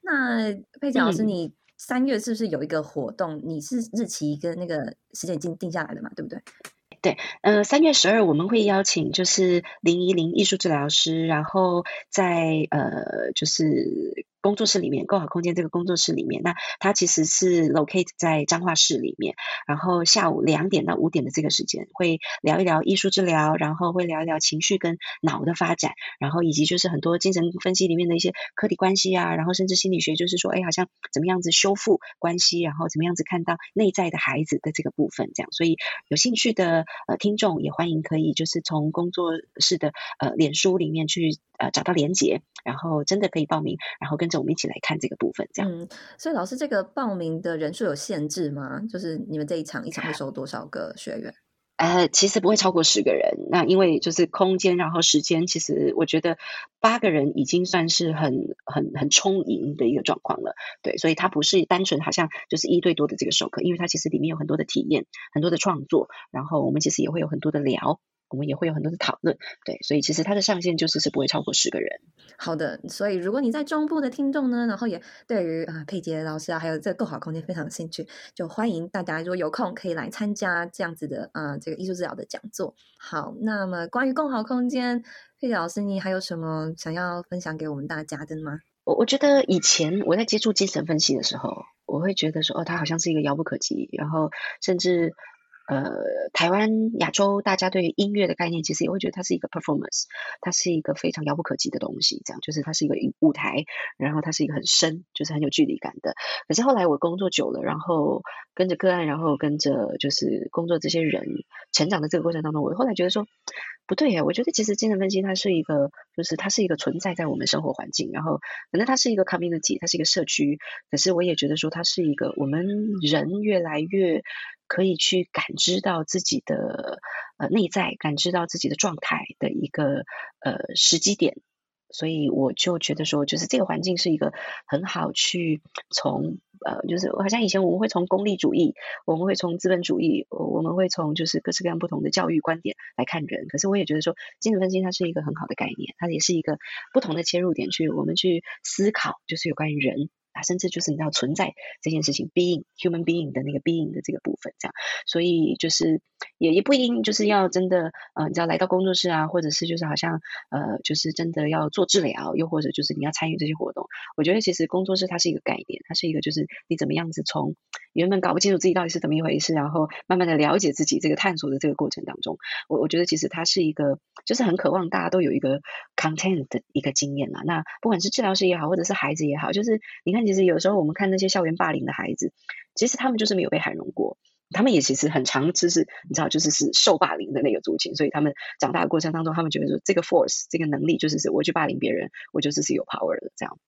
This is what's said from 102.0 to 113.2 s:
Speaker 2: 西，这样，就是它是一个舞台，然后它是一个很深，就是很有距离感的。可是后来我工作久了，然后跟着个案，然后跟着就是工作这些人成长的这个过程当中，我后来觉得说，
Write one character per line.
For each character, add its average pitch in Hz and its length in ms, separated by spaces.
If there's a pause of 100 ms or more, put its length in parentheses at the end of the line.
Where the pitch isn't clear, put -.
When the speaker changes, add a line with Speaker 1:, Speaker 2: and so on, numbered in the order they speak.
Speaker 2:
西， - 240
这 - 80
样， - 80
就 151 140
是 151 80
它 160 100
是 156 140
一 - 20
个 147 60 (240)
舞 - 160
台， - 320 (320)
然 147 160
后 151 80
它 160 100
是 156 120
一 - 20
个 147 80
很 - 100
深， 165 480
就 147 140
是 156 80
很 151 80
有 143 80
距 151 160
离 - 100
感 - 240
的。 - 140 (320)
可 - 80
是 226 80
后 262 120
来 185 120
我 147 100
工 170 220
作 190 100
久 - 220
了， - 120
然 151 180
后 160 420 (320)
跟 185 160
着 170 60
个 190 140
案， 175 160
然 151 120
后 160 180
跟 151 220
着 131 400
就 139 100
是 - 440
工 170 160
作 170 100
这 156 100
些 170 140
人 - 240 (440)
成 165 200
长 185 100
的 151 80
这 175 80
个 156 60
过 170 100
程 160 80
当 156 140
中， 147 80
我 151 100
后 233 140
来 233 80
觉 - 100
得 185 60
说， 214 160 (600)